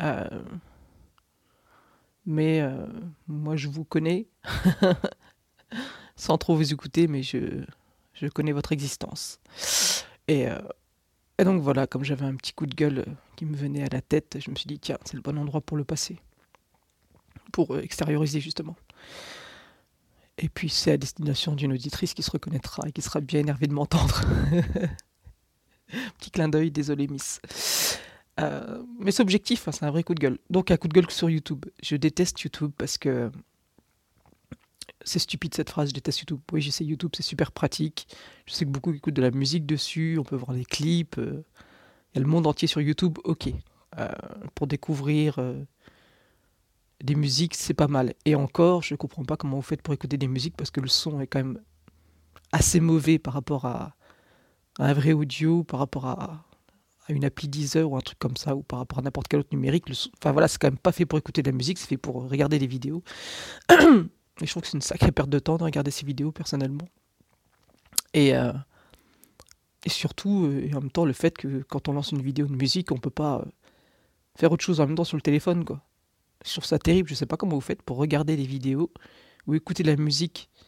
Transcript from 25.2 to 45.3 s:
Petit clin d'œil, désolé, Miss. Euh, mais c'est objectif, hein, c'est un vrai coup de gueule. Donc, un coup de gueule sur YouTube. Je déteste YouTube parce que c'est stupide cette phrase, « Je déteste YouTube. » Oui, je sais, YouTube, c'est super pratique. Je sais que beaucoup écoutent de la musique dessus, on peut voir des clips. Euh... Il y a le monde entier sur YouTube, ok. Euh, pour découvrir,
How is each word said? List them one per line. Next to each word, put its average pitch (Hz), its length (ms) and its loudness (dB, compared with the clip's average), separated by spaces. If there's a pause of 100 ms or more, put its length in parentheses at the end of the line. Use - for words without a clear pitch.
Petit - 100 -16
clin 160 180 0
d'œil, 156 220 2
désolé, 143 380 -2
Miss. - 340 -8 (960)
Euh, 160 440 -4 (160)
mais 196 120 0
c'est 247 120 4
objectif, 208 440 2
hein, 156 40 -2
c'est - 140 -4
un 147 60 0
vrai 160 120 2
coup 180 100 -2
de 160 60 -4
gueule. 135 180 2 (140)
Donc, 180 180 2
un 170 80 6
coup 175 100 -2
de 151 60 0
gueule 180 160 8
sur - 200 0
YouTube. 151 360 -2 (160)
Je - 140 -2
déteste 156 460 2
YouTube 147 360 -4
parce - 220 -4
que 123 320 0 (1700)
c'est - 160 -4
stupide - 360 -6
cette 151 160 -4
phrase, « 147 180 -2
Je 135 60 -6
déteste 139 240 -4
YouTube. » - 200 -8 (120)
Oui, 156 100 0
je 143 80 -2
sais, 156 160 -4
YouTube, 151 300 -4
c'est - 80 -6
super - 280 -2
pratique. - 560 -4 (380)
Je - 80 -12
sais - 120 -2
que 139 40 0
beaucoup 139 240 -2
écoutent 143 220 -4
de 135 60 2
la 127 100 4
musique 139 340 0
dessus, 160 540 -2
on 143 40 0
peut 143 120 -6
voir 127 200 -6
des 123 100 -4
clips. 165 520 0
Euh... 139 260 -4 (720)
Il - 40 0
y - 20 2
a 135 40 2
le 143 40 2
monde 160 160 4
entier 151 220 2
sur 156 120 0
YouTube, 151 440 0
ok. - 260 -2 (480)
Euh, - 100 -4 (460)
pour 151 140 -4
découvrir, 147 720 0